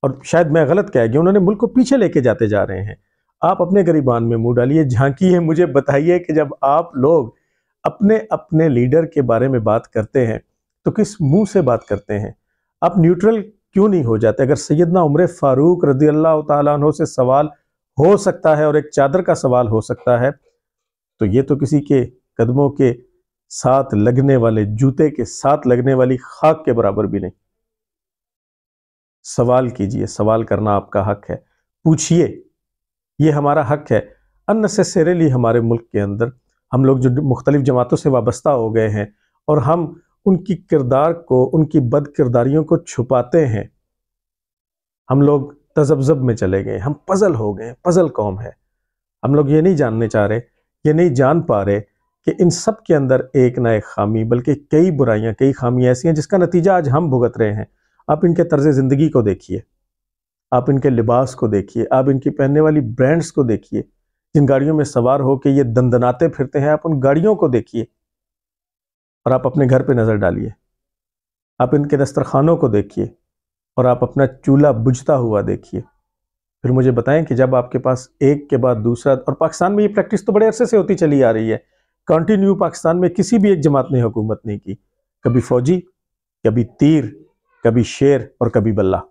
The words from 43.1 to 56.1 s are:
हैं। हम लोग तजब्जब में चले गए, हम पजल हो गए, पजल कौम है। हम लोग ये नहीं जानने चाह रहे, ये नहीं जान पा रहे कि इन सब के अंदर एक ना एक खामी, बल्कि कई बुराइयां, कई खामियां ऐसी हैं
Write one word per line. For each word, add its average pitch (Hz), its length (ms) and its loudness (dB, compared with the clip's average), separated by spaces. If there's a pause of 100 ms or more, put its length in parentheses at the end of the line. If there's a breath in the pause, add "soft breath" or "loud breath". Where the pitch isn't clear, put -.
हैं। 104 240 -6 (1400)
हम 139 140 2
लोग 143 320 0 (220)
तजब्जब 135 460 0
में 120 120 0
चले 98 300 -2
गए, 107 140 -6
हम 127 160 -6 (140)
पजल 190 260 0
हो 107 200 -4
गए, 113 200 -14 (100)
पजल 165 260 2
कौम 104 300 -6
है। 113 140 -14 (680)
हम 131 120 0
लोग 143 160 2
ये 156 120 4
नहीं 180 140 2
जानने 113 320 -2
चाह 104 180 0
रहे, 107 120 -2 (460)
ये 151 80 2
नहीं 165 200 2
जान 143 300 2
पा 107 200 -2
रहे 101 180 0
कि - 520 -10
इन 175 200 2
सब - 300 -4
के 170 120 0
अंदर 131 420 0
एक 127 220 2
ना 117 140 0
एक 107 140 -2
खामी, 107 380 -2
बल्कि 120 300 -2
कई 156 380 0
बुराइयां, 113 420 -2
कई 135 180 0
खामियां 123 400 0
ऐसी 127 160 -2
हैं 165 60 2